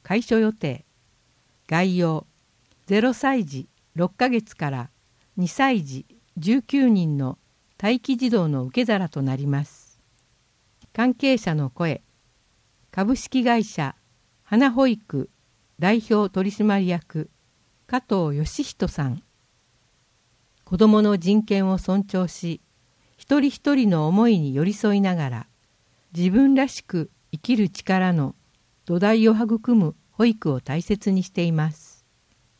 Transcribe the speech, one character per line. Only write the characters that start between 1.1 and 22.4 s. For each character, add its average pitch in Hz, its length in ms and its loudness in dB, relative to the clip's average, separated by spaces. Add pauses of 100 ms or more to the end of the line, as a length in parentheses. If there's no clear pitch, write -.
概 180 300 0
要、 165 300 -2 (600)
ゼ 202 140 2
ロ 247 120 0
歳 262 320 -2
児 135 240 -10 (260)
六 175 200 -2
ヶ 247 140 0
月 226 260 -2
か 147 160 -6
ら 127 200 -8 (460)
二 180 120 -2
歳 262 340 0
児 135 240 -12 (300)
十 214 260 0
九 269 260 2
人 170 300 0
の 135 200 -6 (420)
待 233 180 0
機 262 180 -4
児 247 140 -2
童 185 180 2
の 135 160 -2
受 131 180 -2
け 233 40 0
皿 196 220 -2
と 147 120 -8
な 135 140 -2
り 139 120 -6
ま 143 180 -2
す。 - 360 -20 (920)
関 240 220 0
係 262 240 0
者 175 160 -2
の 143 160 -2
声。 165 320 -4 (880)
株 208 260 -2
式 - 280 -4
会 233 200 2
社 151 320 -8 (480)
花 254 260 2
保 262 160 2
育 196 420 -4 (500)
代 214 300 0
表 208 240 0
取 190 180 -2
締 196 360 0
役 165 440 -6 (560)
加 247 140 -4
藤 165 360 -2
義 151 260 -4
人 - 240 -4
さ 143 220 -4
ん。 127 140 -6 (1400)
子 185 120 -4
ど 214 100 6
も 214 160 6
の 208 160 2
人 196 240 2
権 196 280 0
を 190 80 0
尊 190 280 -2
重 185 220 -2
し、 170 320 -8 (560)